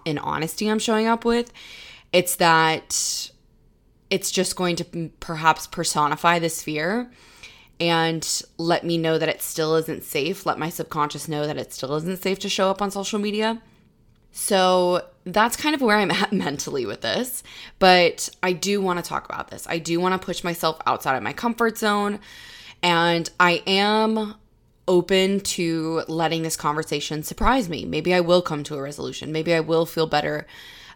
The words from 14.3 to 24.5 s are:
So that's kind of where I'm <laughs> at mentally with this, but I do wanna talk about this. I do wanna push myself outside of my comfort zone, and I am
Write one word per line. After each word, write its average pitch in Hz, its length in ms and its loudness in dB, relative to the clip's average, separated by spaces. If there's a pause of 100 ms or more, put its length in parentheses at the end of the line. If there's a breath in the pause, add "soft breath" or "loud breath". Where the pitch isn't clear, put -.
So 185 720 4 (200)
that's 214 300 2
kind 302 200 0
of 285 60 -4
where 214 160 4
I'm 196 140 2
<laughs> - 0 -
at 202 220 0
mentally 147 520 -2
with - 160 -8
this, 220 420 -4 (360 loud breath)
but 180 500 6 (120)
I 185 100 2
do 196 300 0
wanna 175 220 0
talk - 220 -6
about - 240 -8
this. - 180 -14
I 170 100 -2
do 165 220 -2
wanna 185 200 2
push 185 240 -6
myself 170 420 -2
outside 131 300 0
of 107 80 -4
my 117 100 -4
comfort 233 440 -2
zone, 208 420 0 (600 loud breath)
and 170 480 2 (100)
I 175 280 4
am 214 680 2 (520)